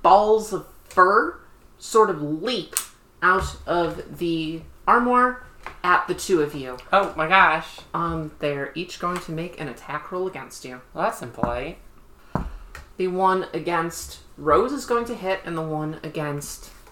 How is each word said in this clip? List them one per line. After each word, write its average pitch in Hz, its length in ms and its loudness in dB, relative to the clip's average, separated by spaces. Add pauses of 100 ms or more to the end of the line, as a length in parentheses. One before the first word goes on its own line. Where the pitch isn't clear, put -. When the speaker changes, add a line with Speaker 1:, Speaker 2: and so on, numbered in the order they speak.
Speaker 1:
balls 208 520 6
of 151 120 -6 (220)
fur 202 500 4 (400)
sort 220 320 4
of 156 120 -4
leap 165 520 -4 (480)
out 185 360 2 (100)
of 165 500 -2
the 165 440 -2 (260)
armoire 247 560 4 (400)
at 180 240 4
the 180 60 -2
two 175 280 2
of 147 140 0
you. 127 220 -8 (160)
Speaker 2:
Oh 190 240 2
my 160 100 0
gosh. 165 520 4 (140)
Speaker 1:
Um, 165 460 -4
they're 143 360 -2
each 180 240 -10
going 175 200 -4
to 170 140 -10
make 170 260 -8
an 156 80 -8
attack 147 420 -10
roll 185 160 -4
against 139 380 -12
you. 127 160 -12 (140)
Speaker 2:
Well, 160 100 -4
that's 226 180 -2
impolite. 120 580 -6 (1160)
Speaker 1:
The 185 140 -4
one 185 440 0
against 170 680 -4 (180)
Rose 156 340 4
is 277 140 -6
going 233 200 0
to 233 100 -8
hit, 190 280 -4
and 170 140 -6
the 160 40 -4
one 156 400 -6
against, 147 680 -8 (220)